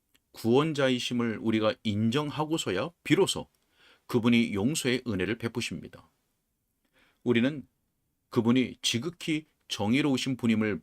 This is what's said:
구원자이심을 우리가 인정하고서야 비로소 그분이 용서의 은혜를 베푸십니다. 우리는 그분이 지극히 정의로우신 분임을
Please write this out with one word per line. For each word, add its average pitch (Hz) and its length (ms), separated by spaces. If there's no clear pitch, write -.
구원자이심을 123 1040
우리가 107 360
인정하고서야 135 1040
비로소 160 420
그분이 117 460
용서의 123 540
은혜를 98 300
베푸십니다. - 760
우리는 120 440
그분이 120 520
지극히 156 640
정의로우신 127 720
분임을 107 460